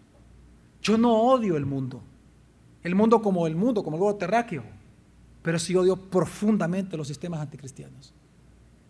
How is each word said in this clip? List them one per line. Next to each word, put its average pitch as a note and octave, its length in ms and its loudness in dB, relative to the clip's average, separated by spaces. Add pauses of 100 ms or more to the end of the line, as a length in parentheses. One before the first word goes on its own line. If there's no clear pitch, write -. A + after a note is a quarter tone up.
(800)
Yo G#3+ 160 2
no A#3 160 4
odio A3 460 4
el C#3 80 -2
mundo, C3 360 -6 (800)
el F3 120 -2
mundo A3+ 260 6
como F#3 260 0
el D#3 80 -2
mundo, G#3 300 0
como D#3 120 -6
el E3+ 40 -6
globo G3+ 160 2
terráqueo, F#3 480 -2 (800)
pero E3 160 -2
sí F3 180 -2
odio F#3 200 4
profundamente F#3 1000 -2
los D3 120 -8
sistemas E3 320 -8
anticristianos. C3+ 760 -16 (760)